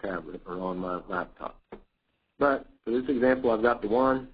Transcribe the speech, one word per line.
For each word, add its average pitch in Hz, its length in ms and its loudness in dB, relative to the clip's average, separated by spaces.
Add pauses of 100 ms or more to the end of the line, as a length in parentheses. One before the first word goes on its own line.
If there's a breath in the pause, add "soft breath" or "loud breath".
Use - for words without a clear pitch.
tablet 87 440 -8
or 90 120 -8
on 92 180 -4
my 90 300 -4
laptop. - 520 -8 (800)
But 139 280 2 (180)
for 113 60 -4
this 127 180 0
example, 127 420 2
I've 110 100 2
got 120 220 2
the 104 40 -2
one, 131 460 2